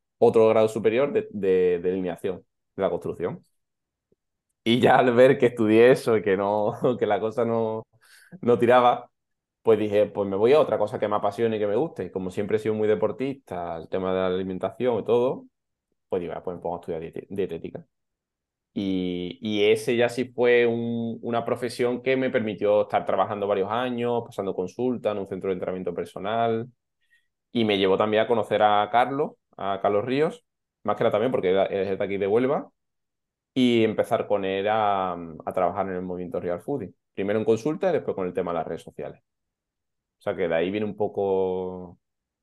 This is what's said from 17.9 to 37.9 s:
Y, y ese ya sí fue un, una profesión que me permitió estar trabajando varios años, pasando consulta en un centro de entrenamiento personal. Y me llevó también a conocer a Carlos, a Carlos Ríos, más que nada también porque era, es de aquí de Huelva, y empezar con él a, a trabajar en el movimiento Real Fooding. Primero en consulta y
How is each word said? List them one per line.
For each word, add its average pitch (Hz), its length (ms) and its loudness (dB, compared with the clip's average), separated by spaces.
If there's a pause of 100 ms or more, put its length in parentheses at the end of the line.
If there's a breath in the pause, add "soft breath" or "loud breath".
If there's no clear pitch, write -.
Y, 90 680 -4
y 107 300 2
ese 110 260 2
ya 117 120 2
sí 123 160 -4
fue 120 420 4
un, 117 560 -4
una 117 220 -4
profesión 120 580 -2
que 131 140 0
me 131 140 -2
permitió 104 520 2
estar 101 220 -2
trabajando 101 420 -2
varios 101 240 0
años, 120 540 -2
pasando 98 300 -6
consulta 107 560 -4
en 101 80 -6
un 98 80 -8
centro 95 220 -6
de 95 60 -2
entrenamiento 92 400 -6
personal. 113 760 -4 (800)
Y 117 140 2
me 104 120 4
llevó 95 200 4
también 107 260 2
a 113 40 0
conocer 107 360 0
a 104 280 4
Carlos, 139 420 0 (240)
a 98 240 -4
Carlos 104 240 2
Ríos, 147 400 -2 (380)
más 104 140 -2
que - 60 -2
nada 113 100 2
también 110 180 0
porque 95 200 0
era, 95 140 2
es 98 320 -4
de 101 80 -4
aquí 98 120 -4
de 98 100 -2
Huelva, 127 420 0 (840)
y 120 300 4
empezar 104 440 0
con 98 180 0
él 98 240 -2
a, 101 440 0
a 85 400 -10
trabajar 95 340 -2
en 95 80 -6
el 90 60 -6
movimiento 90 380 -8
Real 87 220 -6
Fooding. 135 320 -8 (200)
Primero 101 260 -2
en 107 60 0
consulta 151 440 0
y 170 40 2